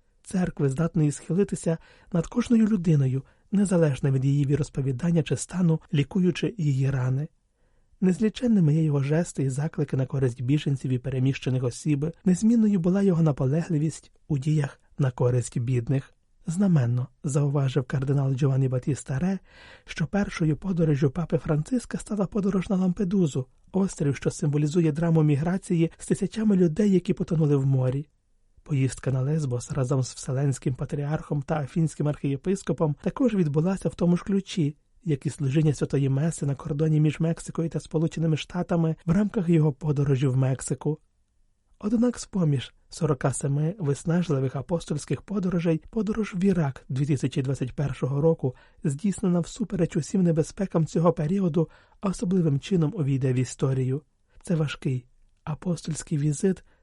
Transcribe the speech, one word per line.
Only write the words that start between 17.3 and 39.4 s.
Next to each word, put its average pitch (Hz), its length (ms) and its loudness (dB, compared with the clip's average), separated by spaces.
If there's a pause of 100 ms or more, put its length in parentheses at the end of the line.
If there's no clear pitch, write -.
кардинал 135 500 0
Джованні 135 340 2
Батіста 131 500 -4
Ре, 185 200 0 (460)
що - 220 -6
першою 180 500 0
подорожжю 160 540 2
папи 165 280 -2
Франциска 165 600 -2
стала 196 280 -4
подорож 196 440 -2
на 190 60 2
Лампедузу, 180 720 0 (260)
острів, 175 440 0
що - 140 -4
символізує 151 640 0
драму 160 300 2
міграції 165 760 2
з - 80 -16
тисячами 202 500 0
людей, 180 360 4
які 180 200 2
потонули 156 440 0
в 135 100 2
морі. 135 400 0 (560)
Поїздка 135 480 -2
на 131 100 0
Лесбос 135 520 -2
разом 127 300 0
з - 120 -8
Вселенським 139 600 -2
патріархом 147 680 -4
та 156 180 -4
Афінським 151 480 -2
архієпископом 147 960 -2
також 220 320 0
відбулася 170 540 0
в - 60 -8
тому 175 220 2
ж - 80 -4
ключі, 190 520 -2 (280)
як 147 220 -2
і 120 40 -2
служіння 147 440 2
Святої 139 340 0
Меси 143 380 -2
на 139 80 0
кордоні 156 460 0
між 151 200 2
Мексикою 165 480 -2
та 156 120 -6
Сполученими 160 560 -2
Штатами 170 600 -2 (100)
в 170 40 2
рамках 190 380 0